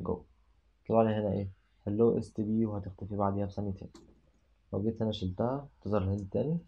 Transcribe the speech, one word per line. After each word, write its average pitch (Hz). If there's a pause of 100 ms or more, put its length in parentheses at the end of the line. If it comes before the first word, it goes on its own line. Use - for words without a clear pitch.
جو، 90 (680)
طلع 113
لي 110
هنا 107
ايه 98 (360)
هلو 110
اس 113
تي 110
بي 110
وهتختفي 101
بعديها 101
بثانيتين. 98 (840)
لو 98
جيت 113
هنا 110
شلتها 113 (140)
تظهر 98
الهنت 98
تاني، 139 (100)